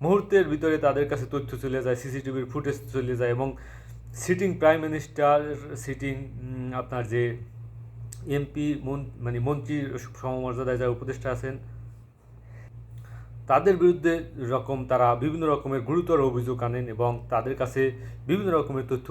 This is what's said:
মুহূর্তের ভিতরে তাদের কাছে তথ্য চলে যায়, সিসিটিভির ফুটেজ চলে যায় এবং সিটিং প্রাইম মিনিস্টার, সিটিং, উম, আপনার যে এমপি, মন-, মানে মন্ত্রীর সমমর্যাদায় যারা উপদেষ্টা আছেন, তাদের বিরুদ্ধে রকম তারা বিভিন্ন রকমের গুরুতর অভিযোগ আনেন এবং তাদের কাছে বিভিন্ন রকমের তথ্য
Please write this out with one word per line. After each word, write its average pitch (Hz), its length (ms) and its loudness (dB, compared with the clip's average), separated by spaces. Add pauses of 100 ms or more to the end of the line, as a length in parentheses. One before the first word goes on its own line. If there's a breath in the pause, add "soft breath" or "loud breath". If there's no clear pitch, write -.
মুহূর্তের 190 460 4
ভিতরে 156 300 2
তাদের 143 320 4
কাছে 127 220 -2
তথ্য 135 260 -4
চলে 131 260 -2
যায়, 123 120 2
সিসিটিভির 131 500 -4
ফুটেজ 143 480 -4
চলে 127 220 0
যায় 120 140 2
এবং 131 280 0 (560 loud breath)
সিটিং 180 400 0
প্রাইম 160 280 6
মিনিস্টার, 147 720 2 (220)
সিটিং, 135 380 -4
উম, 127 600 -8
আপনার 123 320 -4
যে 120 300 2 (880)
এমপি, 143 380 -2 (180)
মন-, 139 280 -4 (120)
মানে 120 160 -2
মন্ত্রীর 139 460 0 (360)
সমমর্যাদায় 127 560 -2
যারা 123 200 2
উপদেষ্টা 131 340 -6
আছেন, 131 240 -4 (1900 loud breath)
তাদের 175 300 6
বিরুদ্ধে 170 360 6 (400)
রকম 135 240 0 (140)
তারা 123 160 6 (160)
বিভিন্ন 160 240 -2
রকমের 139 340 2
গুরুতর 165 400 2
অভিযোগ 123 420 0
আনেন 123 240 -2
এবং 120 240 0 (180)
তাদের 123 260 0
কাছে 131 260 0 (460 loud breath)
বিভিন্ন 190 240 2
রকমের 139 400 2
তথ্য 127 200 -2